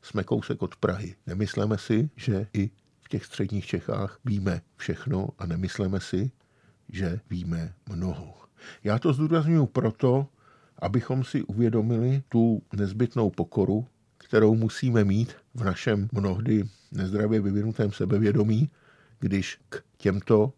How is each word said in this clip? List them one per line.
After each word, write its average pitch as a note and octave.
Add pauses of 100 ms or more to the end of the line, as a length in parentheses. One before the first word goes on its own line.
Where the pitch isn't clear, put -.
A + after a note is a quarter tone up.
Jsme G2+
kousek -
od F#2
Prahy. F#2+ (100)
Nemysleme G#2
si, A#2
že G#2
i G#2 (320)
v -
těch -
středních G2
Čechách G2+
víme G2 (140)
všechno F#2+
a G2
nemysleme F#2
si, G#2 (580)
že F#2+ (100)
víme E2+ (160)
mnoho. F2 (480)
Já G#2
to D#3
zdůrazňuji D#3
proto, B2+ (520)
abychom B2
si B2+
uvědomili A#2
tu A2+ (100)
nezbytnou G#2
pokoru, G#2+ (300)
kterou A2
musíme A2+
mít G2+ (180)
v A#2+
našem G2+
mnohdy G2+ (280)
nezdravě G#2
vyvinutém G#2
sebevědomí, G#2+ (500)
když F#2+ (100)
k - (140)
těmto G#2